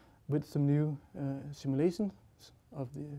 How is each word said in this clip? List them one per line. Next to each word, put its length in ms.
with 180
some 200
new, 320
uh, 340
simulations 600
of 180
the 120